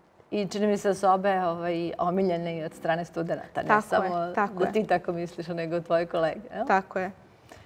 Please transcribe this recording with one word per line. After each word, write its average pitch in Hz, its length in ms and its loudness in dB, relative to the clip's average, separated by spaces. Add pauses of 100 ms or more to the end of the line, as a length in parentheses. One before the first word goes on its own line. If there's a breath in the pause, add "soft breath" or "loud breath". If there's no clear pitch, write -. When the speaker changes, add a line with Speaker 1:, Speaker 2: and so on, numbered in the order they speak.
(300)
Speaker 1:
I 208 160 0
čini 202 200 0
mi 202 100 4
se 202 100 -2
da 190 80 4
su 196 120 2
obe, 190 380 4
ovaj, 170 520 -2
omiljene 170 600 0
i 156 60 -4
od 170 100 -8
strane 165 320 -2
studenata. 170 560 -4
Ne - 60 -6
Speaker 2:
Tako 214 100 6 (260)
je, 190 60 0
Speaker 1:
samo 175 260 -2
Speaker 2:
tako 202 240 0
Speaker 1:
da 180 60 2
Speaker 2:
je. 202 80 0
Speaker 1:
ti 214 140 2
tako 175 260 0
misliš, 170 340 -6
nego 170 320 -2
tvoje 170 260 0
kolege, 160 360 -2 (140)
jel? 208 120 -4
Speaker 2:
Tako 190 320 2
je. 185 120 -4 (540 loud breath)